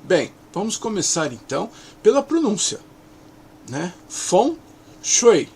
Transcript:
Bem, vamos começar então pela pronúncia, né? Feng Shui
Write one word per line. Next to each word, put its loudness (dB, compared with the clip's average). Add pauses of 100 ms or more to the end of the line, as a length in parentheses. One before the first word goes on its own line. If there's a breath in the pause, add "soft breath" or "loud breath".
Bem, 0 (220)
vamos -6
começar -4
então -8 (340 loud breath)
pela 4
pronúncia, -2 (880)
né? -8 (140)
Feng 0 (440)
Shui 4